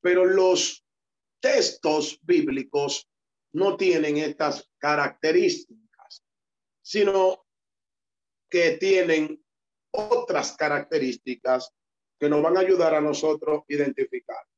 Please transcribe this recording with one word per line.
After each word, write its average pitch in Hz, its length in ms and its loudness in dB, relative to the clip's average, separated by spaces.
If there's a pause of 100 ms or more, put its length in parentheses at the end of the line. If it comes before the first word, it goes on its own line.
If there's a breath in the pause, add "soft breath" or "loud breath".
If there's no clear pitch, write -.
Pero 180 240 2
los 185 600 2 (560)
textos - 800 -2
bíblicos 143 880 -2 (440)
no 190 240 0
tienen 156 420 0
estas 147 600 -4
características, - 1500 -2 (580)
sino 196 640 0 (1000)
que 170 240 2
tienen 165 720 0 (460)
otras 214 680 -2
características 131 1160 -4 (460)
que 147 80 0
nos 147 140 2
van 170 160 2
a - 20 2
ayudar 175 340 2
a 156 60 2
nosotros 151 600 -2
a - 60 -20
identificar. 139 800 -6 (120)